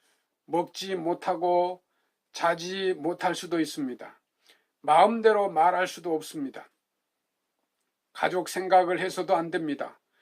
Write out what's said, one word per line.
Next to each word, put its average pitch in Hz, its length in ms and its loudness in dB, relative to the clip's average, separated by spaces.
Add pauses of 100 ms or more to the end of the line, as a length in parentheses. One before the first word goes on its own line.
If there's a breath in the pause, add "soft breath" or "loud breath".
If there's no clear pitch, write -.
(440)
먹지 175 500 -4
못하고 175 880 0 (500)
자지 180 600 -2
못할 170 400 -2
수도 170 260 -4
있습니다. 143 600 -6 (600 soft breath)
마음대로 208 720 4
말할 175 360 4
수도 170 280 -6
없습니다. 151 540 -8 (1400)
가족 170 360 -2
생각을 180 500 2
해서도 180 380 -2
안 165 140 -4
됩니다. 151 500 -6 (220)